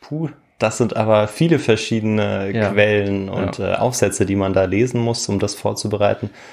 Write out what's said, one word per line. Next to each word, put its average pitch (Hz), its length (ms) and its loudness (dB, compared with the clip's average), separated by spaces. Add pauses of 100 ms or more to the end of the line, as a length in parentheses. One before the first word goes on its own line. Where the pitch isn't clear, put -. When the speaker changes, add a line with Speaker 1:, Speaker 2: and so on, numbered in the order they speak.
Speaker 1:
puh, 151 280 -6 (300)
das 110 180 -2
sind 113 200 0
aber 107 320 4
viele 165 300 2
verschiedene 107 920 0
Speaker 2:
Ja. 107 200 0
Speaker 1:
Quellen 101 580 2
und, 95 300 -4
Speaker 2:
Ja. 92 140 -2
Speaker 1:
äh, - 40 0
Aufsätze, 104 480 0
die 98 100 0
man 98 180 0
da 95 120 4
lesen 117 340 0
muss, 117 300 -2
um 101 100 -2
das 101 160 -2
vorzubereiten. 104 760 -2 (220)